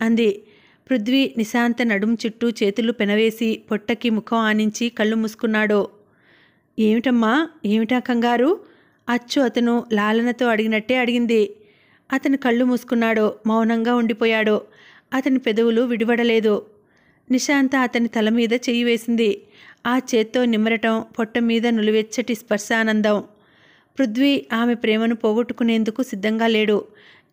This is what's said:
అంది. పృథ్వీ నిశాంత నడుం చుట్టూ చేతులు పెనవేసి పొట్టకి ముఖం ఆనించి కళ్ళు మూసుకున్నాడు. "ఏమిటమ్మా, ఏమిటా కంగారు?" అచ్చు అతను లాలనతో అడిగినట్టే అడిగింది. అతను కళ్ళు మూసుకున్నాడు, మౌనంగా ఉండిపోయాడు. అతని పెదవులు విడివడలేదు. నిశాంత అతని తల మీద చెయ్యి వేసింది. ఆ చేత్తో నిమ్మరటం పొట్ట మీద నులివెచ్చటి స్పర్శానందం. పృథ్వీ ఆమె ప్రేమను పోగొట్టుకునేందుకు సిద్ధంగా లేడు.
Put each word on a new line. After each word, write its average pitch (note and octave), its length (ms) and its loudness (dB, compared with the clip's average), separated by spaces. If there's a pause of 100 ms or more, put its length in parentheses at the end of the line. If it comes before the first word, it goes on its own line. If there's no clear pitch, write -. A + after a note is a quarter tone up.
అంది. A3+ 400 0 (480)
పృథ్వీ B3+ 460 0
నిశాంత A#3+ 460 -2
నడుం A3 440 0
చుట్టూ A#3 240 -2
చేతులు A3+ 420 -2
పెనవేసి A3 800 0
పొట్టకి A3+ 400 -4
ముఖం A3 260 -2
ఆనించి G#3+ 520 0
కళ్ళు A3 280 -2
మూసుకున్నాడు. G#3+ 720 0 (920)
"ఏమిటమ్మా, A#3 680 2 (160)
ఏమిటా A3 340 0
కంగారు?" A#3+ 760 0 (340)
అచ్చు A#3+ 340 -2
అతను A#3+ 500 0
లాలనతో A3+ 540 0
అడిగినట్టే A3 500 0
అడిగింది. A#3+ 560 2 (600)
అతను C4+ 240 0
కళ్ళు B3 280 0
మూసుకున్నాడు, A3+ 720 0 (120)
మౌనంగా A3+ 480 0
ఉండిపోయాడు. A3+ 680 0 (540)
అతని C4 240 0
పెదవులు A3+ 440 2
విడివడలేదు. A3+ 840 0 (640)
నిశాంత C4 460 0
అతని A#3+ 320 0
తల G#3+ 200 0
మీద A#3 240 0
చెయ్యి A#3+ 320 -2
వేసింది. A#3 560 0 (460)
ఆ B3 120 0
చేత్తో B3 460 0
నిమ్మరటం A3 600 0 (140)
పొట్ట A3+ 200 -4
మీద A#3 280 0
నులివెచ్చటి A3 680 0
స్పర్శానందం. G#3+ 880 0 (760)
పృథ్వీ C4+ 540 0
ఆమె A#3 220 0
ప్రేమను A3+ 400 0
పోగొట్టుకునేందుకు A3+ 880 0
సిద్ధంగా A3 440 -2
లేడు. G#3+ 380 2 (480)